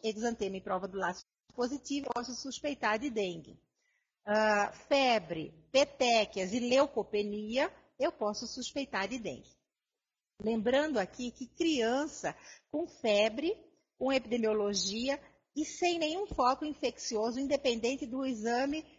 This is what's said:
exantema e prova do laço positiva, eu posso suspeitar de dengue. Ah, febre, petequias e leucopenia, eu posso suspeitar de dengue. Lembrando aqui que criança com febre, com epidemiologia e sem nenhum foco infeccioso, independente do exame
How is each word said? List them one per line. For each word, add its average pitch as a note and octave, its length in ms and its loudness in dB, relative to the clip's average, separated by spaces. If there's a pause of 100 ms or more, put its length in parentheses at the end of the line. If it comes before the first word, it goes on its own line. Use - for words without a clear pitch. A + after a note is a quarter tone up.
exantema G#3+ 540 -2
e - 20 -8
prova F#3+ 260 -4
do F#3+ 120 -8
laço F#3 260 -4 (300)
positiva, C#4 520 -4
eu A4+ 60 -6
posso B3 220 -6
suspeitar B3+ 640 -2
de C4+ 120 -4
dengue. F#3 480 -4 (640)
Ah, G#3 460 4 (180)
febre, A3 640 2 (200)
petequias A3+ 800 4
e A#3+ 80 0
leucopenia, A#3 1120 0 (260)
eu D#4 140 0
posso G#3 340 -4
suspeitar A#3+ 640 -4
de B3+ 100 -6
dengue. F3 320 -10 (920)
Lembrando A#3+ 560 2
aqui A#3+ 320 -4
que B3 160 -12
criança C4+ 920 0 (340)
com D#4+ 160 -2
febre, A3+ 720 2 (420)
com C4 140 0
epidemiologia A3 1080 0 (360)
e D4+ 80 -2
sem F4 340 0
nenhum E4 280 -2
foco C4+ 380 2
infeccioso, A#3+ 760 -2
independente C#4 680 0
do C4 180 -4
exame C4 600 -2 (140)